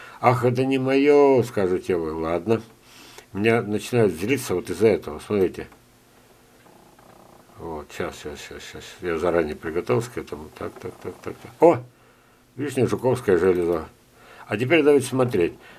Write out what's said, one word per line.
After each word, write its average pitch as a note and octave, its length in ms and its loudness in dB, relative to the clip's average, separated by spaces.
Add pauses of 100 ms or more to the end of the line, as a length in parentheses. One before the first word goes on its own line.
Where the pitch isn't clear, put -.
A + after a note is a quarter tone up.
(200)
"Ах, A#2+ 240 2
это B2+ 220 0
не C3+ 120 0
моё", C#3 680 4
скажете F#2 520 -2
вы, D#2+ 180 -4
ладно. E2+ 480 -2 (720)
Меня A2+ 300 0
начинают G#2 520 0
злиться G2 420 -4
вот F2 140 -6
из-за F#2 180 2
этого, D#2 320 -2
смотрите. F#2 480 -2 (1900)
Вот, D#2+ 320 -14
щас, - 300 -10
щас, C#2+ 180 -14
щас, - 320 -16
щас. - 120 -18 (180)
Я E2+ 180 -4
заранее E2 360 0
приготовился F2 540 -4
к - 80 -18
этому. D2+ 400 -12
Так, F#2 220 -10
так, F#2 140 -14 (100)
так, F2+ 180 -10
так, - 140 -12
так. - 240 -20
О! D#3+ 180 6 (800)
Вишня, B2+ 320 -2
Жуковская, G#2 500 2
Железо. F2 500 2 (600)
А G#2+ 100 -4
теперь C#3 240 2
давайте C#3+ 240 4
смотреть. A#2+ 480 0 (260)